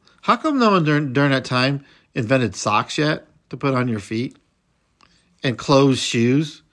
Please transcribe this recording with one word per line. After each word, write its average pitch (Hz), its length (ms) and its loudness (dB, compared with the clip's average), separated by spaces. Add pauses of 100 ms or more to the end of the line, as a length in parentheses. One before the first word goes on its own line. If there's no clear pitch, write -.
(220)
how 220 140 0
come 285 220 -2
no 233 120 4
one 185 140 2
during, 147 280 0
during 139 180 2
that 131 140 0
time 131 400 -2 (300)
invented 127 420 0
socks 110 420 -2
yet 151 280 -2 (240)
to - 60 -12
put 135 180 -2
on 123 140 -2
your 110 120 -4
feet 113 360 -8 (1040)
and 110 160 -2
closed 135 440 2
shoes? 131 600 0 (100)